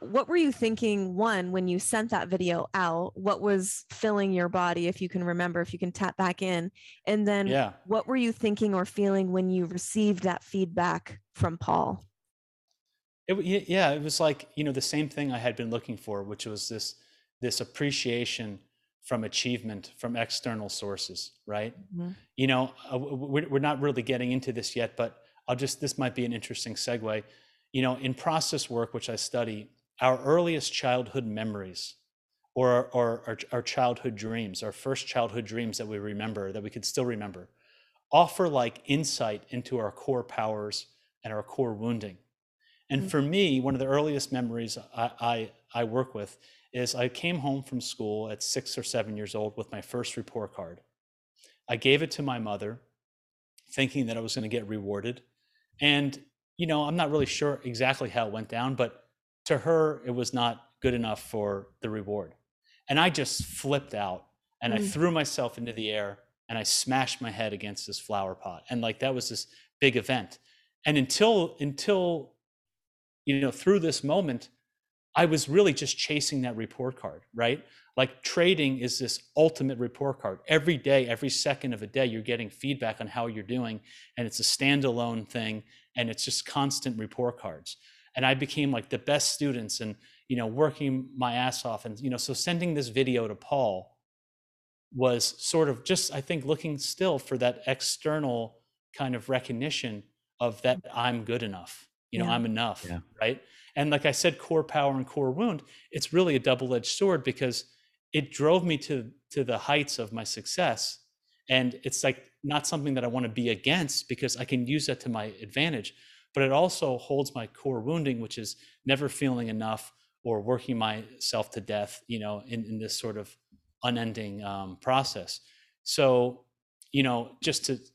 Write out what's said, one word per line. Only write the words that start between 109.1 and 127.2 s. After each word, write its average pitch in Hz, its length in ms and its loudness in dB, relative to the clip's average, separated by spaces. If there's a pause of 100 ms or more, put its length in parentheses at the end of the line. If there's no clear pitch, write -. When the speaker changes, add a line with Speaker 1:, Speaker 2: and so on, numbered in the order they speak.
Speaker 2:
to 143 120 -2
the 117 160 0
heights 143 400 0
of 107 140 -6
my 113 100 -6
success. - 800 -2 (480)
And 131 340 4
it's, - 220 -4
like, - 260 0 (140)
not 147 220 -2
something 147 280 -2
that 127 80 -2
I 123 60 0
wanna 120 200 -2
be 117 200 -2
against 139 600 0
because 123 280 -4
I 127 80 -6
can 123 220 0
use 143 200 -2
that 131 140 -4
to - 80 -10
my 110 160 -4 (180)
advantage, 131 520 -2 (400)
but 139 100 4
it 131 80 4
also 147 460 2
holds 139 360 -2
my 113 140 -8
core 131 320 -4
wounding, 139 400 -2
which 113 180 -8
is 107 180 -8 (300)
never 135 220 2
feeling 127 400 -2
enough 110 440 -4 (300)
or 113 180 0
working 120 380 -2
myself 110 760 -2
to 113 80 -8
death, 104 460 -4
you 117 140 -4
know, 104 260 -6
in, 117 180 -6
in 110 140 -6
this 110 180 -6
sort 110 200 -6
of 104 200 -12 (460)
unending, 113 640 -2
um, 98 360 -8
process. 127 600 0 (420)
So, 127 640 4 (480)
you 139 100 4
know, 120 400 0